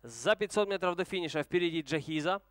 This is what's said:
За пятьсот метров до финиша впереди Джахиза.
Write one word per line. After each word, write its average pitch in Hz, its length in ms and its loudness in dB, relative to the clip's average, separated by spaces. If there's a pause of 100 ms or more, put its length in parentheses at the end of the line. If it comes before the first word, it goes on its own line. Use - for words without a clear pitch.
За 120 320 2
пятьсот 208 340 0
метров 180 280 0
до 180 80 0
финиша 160 400 -2
впереди 170 380 0
Джахиза. 156 680 -2